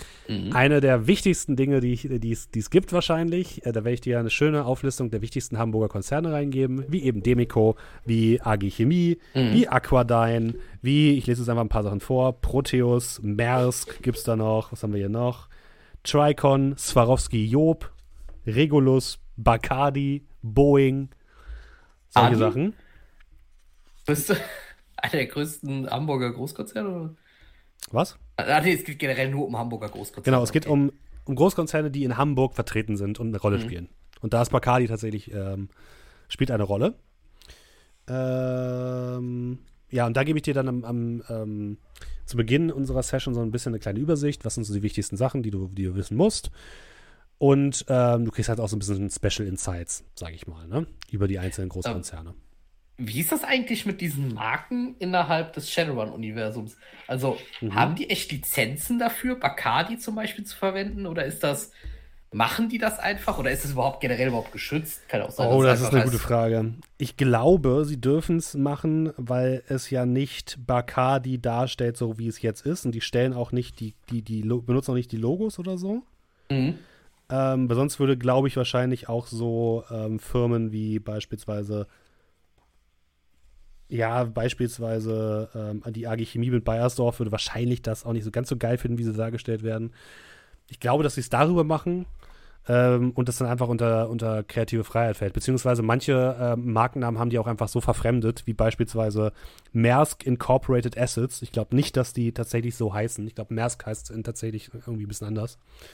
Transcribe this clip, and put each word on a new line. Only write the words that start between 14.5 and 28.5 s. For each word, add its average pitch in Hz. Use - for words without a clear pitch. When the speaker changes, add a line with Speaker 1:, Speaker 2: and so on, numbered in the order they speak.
Speaker 2:
was 113
haben 107
wir 101
hier 98
noch? 120
Tricon, 139
Swarovski 117
Job, 156
Regulus, 131
Bacardi, 139
Boeing, 135
solche 117
Speaker 1:
Adi? -
Speaker 2:
Sachen. 117
Speaker 1:
Bist 147
du 196
<laughs> -
einer -
der 135
größten 139
Hamburger 127
Großkonzerne, 143
oder? 165
Speaker 2:
Was? 151
Speaker 1:
Ah, 151